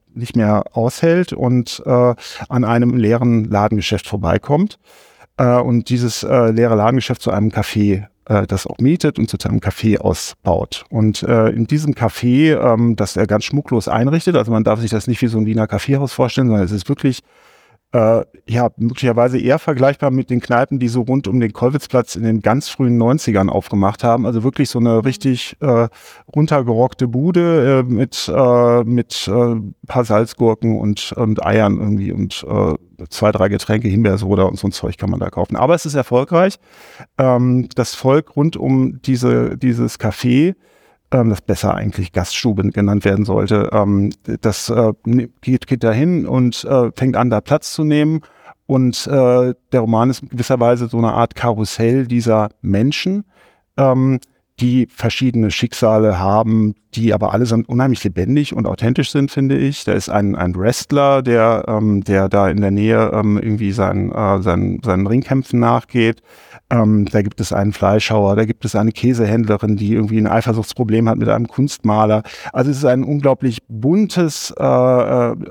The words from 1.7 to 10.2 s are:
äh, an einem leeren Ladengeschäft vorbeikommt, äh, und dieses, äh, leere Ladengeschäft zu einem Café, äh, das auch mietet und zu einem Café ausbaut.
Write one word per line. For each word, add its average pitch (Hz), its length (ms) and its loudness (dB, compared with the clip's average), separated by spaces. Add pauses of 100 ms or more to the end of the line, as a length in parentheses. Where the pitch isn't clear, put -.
äh, 123 300 2 (340)
an 123 140 0
einem 120 320 2
leeren 117 480 2
Ladengeschäft 104 640 0
vorbeikommt, 104 720 -2 (580)
äh, 123 220 4
und 120 300 0
dieses, 120 340 -2
äh, 120 260 2
leere 113 240 2
Ladengeschäft 117 480 0
zu - 80 -4
einem 104 200 0
Café, 101 580 0 (180)
äh, 101 220 0
das - 180 -4
auch - 140 -12
mietet 151 400 2
und 113 100 -2
zu - 80 -6 (100)
einem 110 120 0
Café 104 400 0
ausbaut. - 920 -4